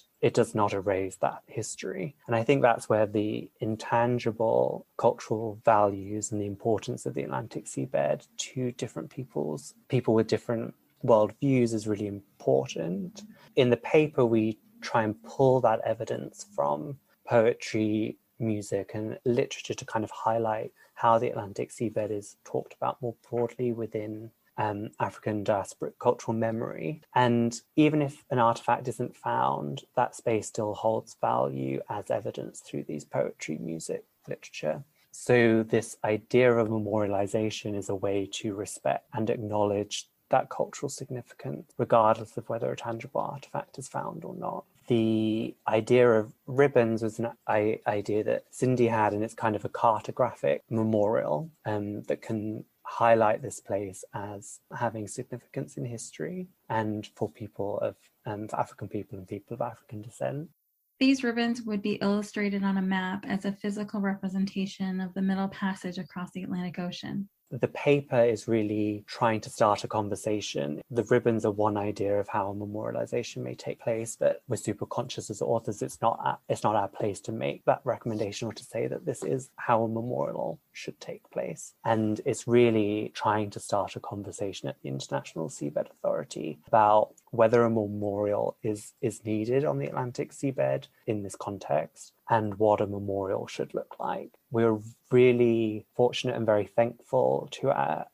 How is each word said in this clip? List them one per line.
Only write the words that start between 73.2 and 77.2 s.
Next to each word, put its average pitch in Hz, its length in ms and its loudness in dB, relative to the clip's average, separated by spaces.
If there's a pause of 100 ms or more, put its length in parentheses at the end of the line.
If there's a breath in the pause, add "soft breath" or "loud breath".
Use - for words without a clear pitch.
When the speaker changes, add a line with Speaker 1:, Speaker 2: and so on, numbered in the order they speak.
Speaker 1:
may 127 180 -6
take - 240 -10
place, 117 400 -4
but 143 300 2
we're 113 80 0
super 101 280 -4
conscious - 440 -6
as 107 120 -10
authors, - 400 0
it's - 200 -6
not 107 200 2
our, 135 160 -2 (120)
it's 113 160 -2
not 107 100 2
our 101 140 2
place 104 320 -4